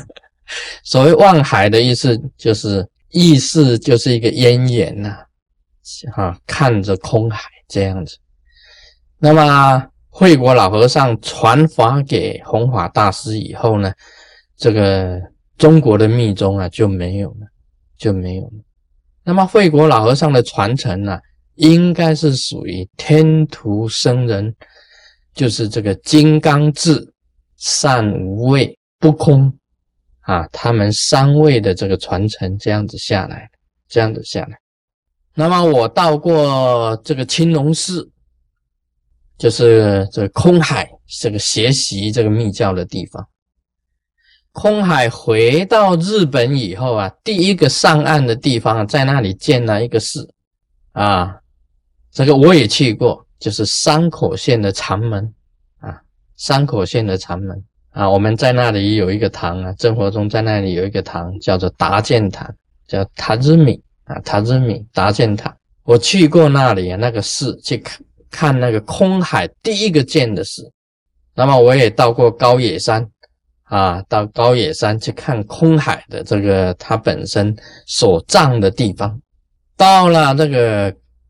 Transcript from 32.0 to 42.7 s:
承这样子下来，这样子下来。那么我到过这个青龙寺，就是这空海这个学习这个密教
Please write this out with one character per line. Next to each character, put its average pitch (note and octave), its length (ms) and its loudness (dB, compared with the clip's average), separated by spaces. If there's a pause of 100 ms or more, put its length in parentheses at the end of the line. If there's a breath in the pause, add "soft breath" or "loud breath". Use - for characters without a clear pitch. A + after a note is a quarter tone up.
承 G2 300 -6
这 A2 140 -4
样 G#2 140 -2
子 - 120 -12
下 G2 300 -4
来， - 200 -16 (400)
这 A#2+ 120 0
样 A2+ 120 -2
子 A2 120 -12
下 - 220 -10
来。 - 120 -20 (760)
那 D#3 140 0
么 F3+ 160 2
我 C3 220 2
到 D#3+ 320 0
过 C3 880 0
这 D#3 100 -4
个 C3 100 -6
青 E3 280 0
龙 D3+ 200 0
寺， E3+ 380 -6 (1300)
就 A#2+ 100 0
是 G#2+ 640 2
这 G2+ 160 -4
空 F3 320 2
海 A#2+ 260 -4 (200)
这 - 240 -8
个 G#2 80 -6
学 A2+ 340 -2
习 G#2 400 -4
这 A#2 100 -2
个 G#2+ 60 0
密 G#2+ 240 -2
教 G2 220 -2